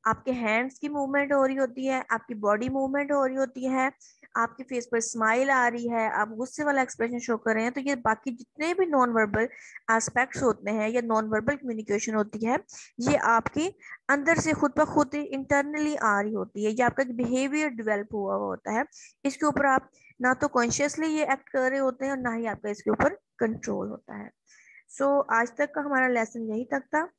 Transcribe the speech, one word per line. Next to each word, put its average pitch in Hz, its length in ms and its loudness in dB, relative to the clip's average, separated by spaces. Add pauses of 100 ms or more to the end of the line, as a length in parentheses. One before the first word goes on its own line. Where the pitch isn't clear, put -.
आपके 226 260 0
hands 240 460 0
की 294 100 -6
movement 285 440 0
हो 269 140 6
रही 269 100 0
होती 262 300 -2
है, 262 240 0
आपकी 226 240 -4
body 208 340 2
movement 269 440 0
हो 277 140 2
रही 262 100 -2
होती 262 280 -4
है, 262 280 0 (440)
आपके 233 260 -2
face 247 300 -6
पर 233 80 2
smile 233 500 2
आ 254 180 4
रही 240 200 -4
है, 226 220 0
आप 214 180 0
गुस्से 247 360 -6
वाला 277 180 2
expression 240 360 -4
show 233 180 -2
कर 226 180 0
रहे 220 80 0
हैं, 247 100 -2
तो 285 80 -6
ये 277 140 0
बाकी 233 360 -2
जितने 302 440 -6
भी 370 120 2
नॉन 262 240 2
वर्बल 220 380 2 (420)
aspects 240 520 0
होते 214 280 0
हैं 214 180 0
या 247 120 0
नॉन 220 260 0
वर्बल 220 300 0
communication 220 580 -4
होती 214 320 -2
है, 262 120 2 (420)
ये 285 160 2
आपकी 285 640 2 (300)
अंदर 285 280 4
से 320 160 2
खुद 285 260 2
ब 302 60 6
खुद 294 300 2
ही 294 220 -6
internally 294 600 0
आ 202 240 2
रही 214 120 -2
होती 208 320 -4
है, 214 60 2
ये 233 120 0
आपका 240 220 2
behavior 254 640 0
develop 214 440 -2
हुआ 196 220 -2
हुआ 202 120 -2
होता 190 260 -6
है। 240 120 0 (400)
इसके 277 220 -2
ऊपर 277 200 2
आप 262 240 2 (320)
ना 254 120 4
तो 285 140 0
consciously 277 580 0
ये 311 160 0
एक्ट 269 260 -2
कर 254 220 0
रहे 277 100 0
होते 262 240 -2
हैं 277 80 -2
और 269 60 -4
ना 247 140 -4
ही 233 140 -6
आपका 208 240 -6
इसके 208 200 -4
ऊपर 294 280 2 (200)
control 220 500 -2
होता - 280 -12
है। 147 140 -14 (680)
So, 277 320 2
आज 233 260 0
तक 294 180 -2
का 302 60 -4
हमारा 262 280 0
lesson 233 320 -2
यही 220 240 -4
तक 277 160 -4
था। 311 280 -4 (100)